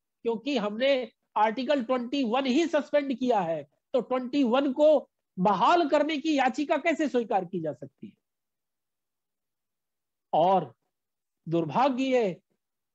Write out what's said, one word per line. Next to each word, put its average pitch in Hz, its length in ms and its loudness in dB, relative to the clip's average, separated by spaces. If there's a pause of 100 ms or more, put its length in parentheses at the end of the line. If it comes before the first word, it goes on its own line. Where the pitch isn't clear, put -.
(220)
क्योंकि 233 340 -4
हमने 233 560 -2 (240)
आर्टिकल 240 480 0
ट्वेंटी 254 400 -2
वन 254 220 -2
ही 285 200 2
सस्पेंड 285 520 -2
किया 240 220 0
है, 165 280 -4 (240)
तो 254 80 0
ट्वेंटी 254 440 -2
वन 262 280 2
को 294 380 4 (280)
बहाल 233 500 2
करने 294 300 0
की 302 200 0
याचिका 277 380 0
कैसे 311 320 -2
स्वीकार 214 360 -2
की 175 160 -6
जा 156 120 -4
सकती - 340 -18
है? 98 60 -20 (2250)
और 170 420 2 (760)
दुर्भाग्य 240 760 0
है 180 100 -2 (600)